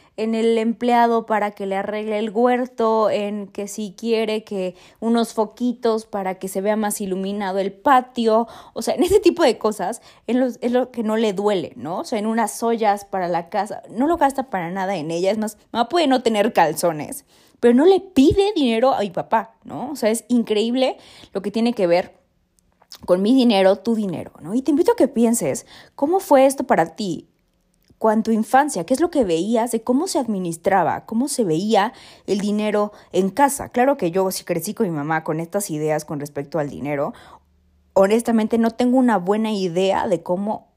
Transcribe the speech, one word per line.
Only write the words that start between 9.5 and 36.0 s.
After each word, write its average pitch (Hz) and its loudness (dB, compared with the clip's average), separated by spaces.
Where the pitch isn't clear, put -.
cosas, 214 -4
en 240 0
los, 254 0
es 240 -2
lo 254 0
que 240 -8
no 214 -2
le 220 0
duele, 196 -2
¿no? 160 -8
O - -10
sea, 233 -6
en 208 -4
unas 220 -2
ollas 214 0
para 185 -4
la 175 -4
casa, 214 -6
no 233 -2
lo 330 0
gasta 269 0
para 175 -4
nada 190 -4
en 156 -6
ella, 175 0
es 214 -2
más, 214 -6
mamá 233 -2
puede 339 2
no 254 2
tener 220 0
calzones, 160 -2
pero 240 6
no 277 6
le 381 6
pide 392 2
dinero 254 2
a - -2
mi 202 -4
papá, 196 -4
¿no? 185 -10
O 277 -8
sea, 214 0
es 226 -2
increíble 240 0
lo 196 -6
que 196 -6
tiene 226 0
que 190 2
ver 170 0
con 185 2
mi 214 4
dinero, 202 4
tu 233 -2
dinero, 196 -6
¿no? 165 -8
Y 254 -2
te 320 0
invito 349 2
a 466 -2
que 277 4
pienses, 226 0
¿cómo 339 0
fue 269 6
esto 277 0
para 175 2
ti? 190 -6
Con 220 2
tu 220 -2
infancia, 226 2
¿qué 262 0
es 262 0
lo 339 0
que 285 2
veías 214 0
de 226 -4
cómo 269 0
se 349 -2
administraba, 180 -2
cómo 226 -2
se - -2
veía 202 0
el 196 -2
dinero 208 -2
en 190 0
casa? 185 0
Claro 269 2
que 180 -2
yo 190 0
sí - -8
crecí 170 -4
con 226 -2
mi 170 -4
mamá 160 -4
con 160 -4
estas 185 -6
ideas 151 -2